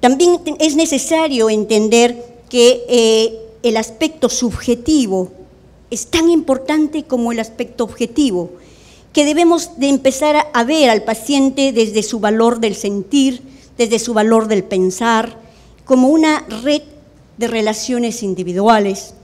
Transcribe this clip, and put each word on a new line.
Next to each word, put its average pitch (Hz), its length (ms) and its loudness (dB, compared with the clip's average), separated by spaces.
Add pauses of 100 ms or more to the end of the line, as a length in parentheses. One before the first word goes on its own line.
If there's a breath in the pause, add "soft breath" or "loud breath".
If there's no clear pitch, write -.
También 339 420 2
te-, 302 160 -8
es 311 160 0
necesario 285 720 0
entender 220 920 0 (100)
que, 240 380 4
eh, 226 520 2 (220)
el 226 160 0
aspecto 262 500 -2
subjetivo 240 1000 -2 (600)
es - 180 -10
tan 330 200 0
importante 302 760 0
como 240 280 -4
el 233 60 -4
aspecto 226 460 -6
objetivo, 208 680 -2 (640 loud breath)
que 294 100 4
debemos 330 540 0
de 269 100 0
empezar 269 480 0
a, 302 40 2 (120)
a 240 120 0
ver 285 260 2
al 214 140 0
paciente 269 680 -2
desde 214 300 0
su 214 160 -6
valor 226 420 0
del 220 140 -2
sentir, 240 680 -2 (380 loud breath)
desde 226 200 0
su 240 140 -6
valor 220 360 2
del 202 160 0
pensar, 220 760 -2 (460 soft breath)
como 254 220 4
una 311 360 2 (180)
red 294 200 0 (560)
de 233 100 -4
relaciones 226 760 -4
individuales 196 1000 0